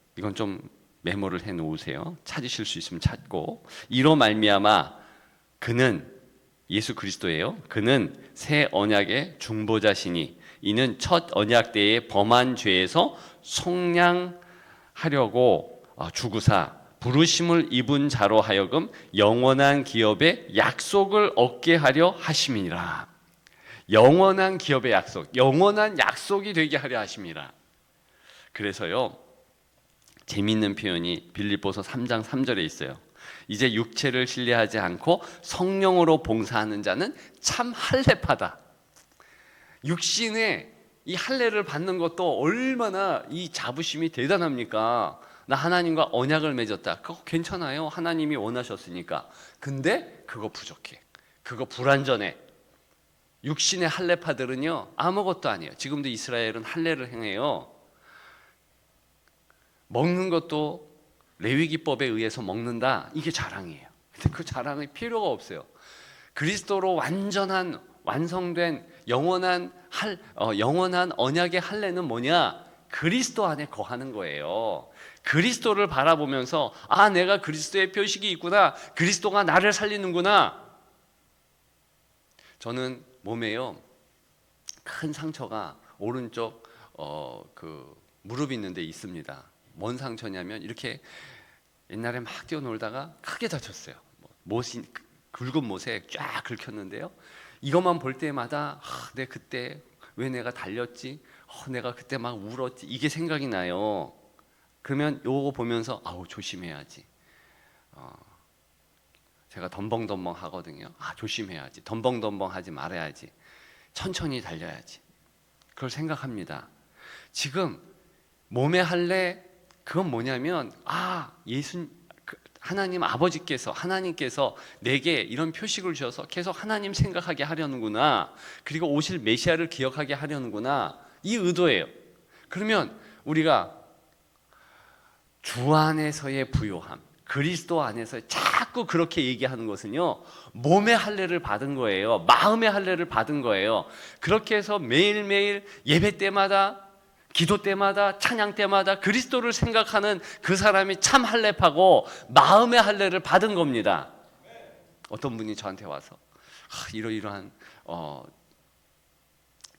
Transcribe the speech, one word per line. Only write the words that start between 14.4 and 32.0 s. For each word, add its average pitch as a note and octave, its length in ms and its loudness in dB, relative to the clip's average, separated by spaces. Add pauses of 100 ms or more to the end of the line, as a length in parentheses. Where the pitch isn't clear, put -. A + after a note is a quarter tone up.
어, E2 140 -6
죽으사 G#2 640 2 (240)
부르심을 E3 680 4
입은 C#3 360 2
자로 A2 320 6
하여금 G2+ 500 2 (280)
영원한 C3 680 6
기업의 A2+ 720 4
약속을 G3 800 4
얻게 B2+ 400 4
하려 D#3 360 6
하심이니라." F2 960 -2 (840)
영원한 F#3 640 8
기업의 B2+ 360 2
약속, F#2 420 0
영원한 F#3 640 4
약속이 G3 540 0
되게 D3+ 240 2
하려 B2+ 220 -2
하심이라. E2 520 -8 (1000)
그래서요, G2+ 640 -4 (1120)
재미있는 G#2 480 0
표현이 F2 580 -4
빌립보서 G2+ 480 -4
삼 B2 240 -8